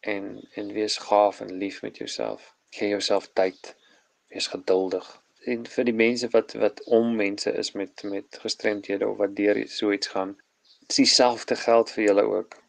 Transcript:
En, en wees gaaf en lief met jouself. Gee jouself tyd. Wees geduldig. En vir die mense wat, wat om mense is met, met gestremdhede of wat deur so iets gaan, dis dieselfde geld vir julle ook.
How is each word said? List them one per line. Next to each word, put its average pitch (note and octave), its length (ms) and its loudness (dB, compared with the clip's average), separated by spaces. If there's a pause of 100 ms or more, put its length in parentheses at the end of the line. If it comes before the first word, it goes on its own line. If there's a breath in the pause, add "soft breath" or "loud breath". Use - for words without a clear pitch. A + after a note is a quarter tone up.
En, G2+ 540 -8
en G#2 180 -10
wees G#2+ 260 -4
gaaf G#2 420 4
en G#2+ 180 -10
lief G2 240 -6
met G#2+ 140 -10
jouself. - 580 -8 (160)
Gee - 180 -4
jouself G2+ 460 0
tyd. - 420 -2 (520 soft breath)
Wees - 180 -6
geduldig. F#2 760 -2 (240)
En A#2+ 240 -4
vir B2 160 0
die A#2+ 80 2
mense A#2 380 2
wat, - 260 2
wat G#2+ 220 0 (100)
om A#2 240 4
mense G2+ 360 -2 (100)
is G#2 80 -4 (100)
met, G2 320 -8
met - 320 -10
gestremdhede G#2 640 -4
of G#2 140 -4
wat G2+ 180 0
deur G#2 220 2 (100)
so G#2 240 -2
iets - 160 -6
gaan, G2 220 -4 (560)
dis - 160 -2
dieselfde B2 560 2
geld A#2 340 4
vir A2 100 -2
julle G2+ 280 6
ook. - 240 -4 (120)